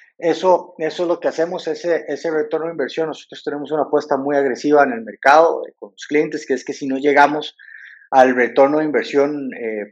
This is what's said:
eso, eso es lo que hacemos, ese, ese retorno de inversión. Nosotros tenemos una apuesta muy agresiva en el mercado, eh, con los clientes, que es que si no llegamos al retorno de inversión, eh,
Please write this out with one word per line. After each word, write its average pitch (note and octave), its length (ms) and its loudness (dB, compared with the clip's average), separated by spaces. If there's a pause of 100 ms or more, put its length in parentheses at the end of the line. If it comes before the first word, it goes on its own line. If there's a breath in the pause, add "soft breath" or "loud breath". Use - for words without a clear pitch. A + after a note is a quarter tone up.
(180 soft breath)
eso, E3+ 600 0
eso D#3+ 260 -4
es E3 40 -2
lo E3+ 120 -2
que D#3 80 -2
hacemos, E3 400 -4
ese, E3 400 -2
ese D3+ 240 -6
retorno D#3 340 -2
de E3+ 60 -8
inversión. D#3 340 -4
Nosotros - 380 -14
tenemos C#3+ 260 -8
una D3 140 -2
apuesta D3 320 0
muy C#3 200 -2
agresiva C#3+ 460 2
en C3 120 2
el A2+ 80 -8
mercado, C#3 640 2
eh, - 140 -16
con G#2 140 -18
los - 160 -20
clientes, D3+ 360 -2
que C3+ 100 -2
es B2+ 100 -4
que - 80 -8
si C#3 160 -8
no C3 100 -4
llegamos D3 580 2 (540 loud breath)
al C3 240 6
retorno C3+ 440 2
de D#3 80 0
inversión, C#3 680 -2
eh, A2 380 -6